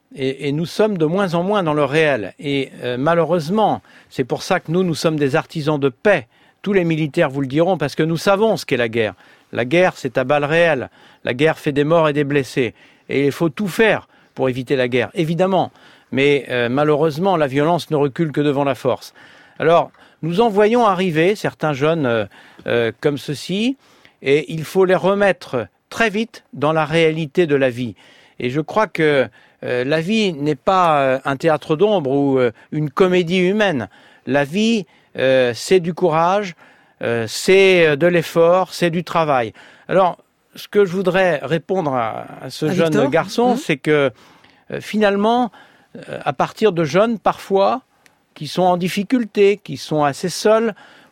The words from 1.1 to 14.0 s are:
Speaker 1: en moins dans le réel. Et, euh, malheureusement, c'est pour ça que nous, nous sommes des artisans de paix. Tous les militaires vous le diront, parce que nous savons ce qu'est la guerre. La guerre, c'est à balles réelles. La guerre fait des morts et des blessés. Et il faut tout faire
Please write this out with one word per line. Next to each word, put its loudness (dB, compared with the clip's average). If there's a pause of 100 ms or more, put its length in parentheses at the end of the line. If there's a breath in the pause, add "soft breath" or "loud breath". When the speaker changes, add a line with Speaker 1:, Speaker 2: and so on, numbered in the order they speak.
Speaker 1:
en 0
moins 0
dans -2
le 2
réel. 0
Et, -4 (120)
euh, -4
malheureusement, 0 (280 soft breath)
c'est -4
pour -6
ça 0
que -8
nous, 0
nous -2
sommes -2
des 0
artisans -2
de 0
paix. 0 (360 soft breath)
Tous -2
les 2
militaires 0
vous -4
le -2
diront, 0
parce -4
que 0
nous 0
savons 2
ce -12
qu'est -2
la 0
guerre. -2 (380 soft breath)
La -2
guerre, 2
c'est -6
à 0
balles 0
réelles. 2 (340 soft breath)
La -2
guerre 2
fait -4
des 0
morts 4
et 2
des 0
blessés. -2 (340 soft breath)
Et -2
il 0
faut -2
tout -6
faire 0 (260 soft breath)